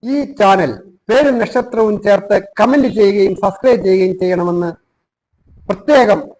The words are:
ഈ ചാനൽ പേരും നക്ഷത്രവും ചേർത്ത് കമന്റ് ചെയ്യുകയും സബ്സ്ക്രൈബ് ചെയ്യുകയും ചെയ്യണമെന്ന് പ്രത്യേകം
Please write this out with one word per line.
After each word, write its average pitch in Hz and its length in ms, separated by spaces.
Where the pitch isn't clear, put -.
ഈ - 20
ചാനൽ 190 320
പേരും 254 300
നക്ഷത്രവും 220 640
ചേർത്ത് 196 340
കമന്റ് 262 280
ചെയ്യുകയും 196 540
സബ്സ്ക്രൈബ് 202 420
ചെയ്യുകയും 190 340
ചെയ്യണമെന്ന് 175 520
പ്രത്യേകം 220 520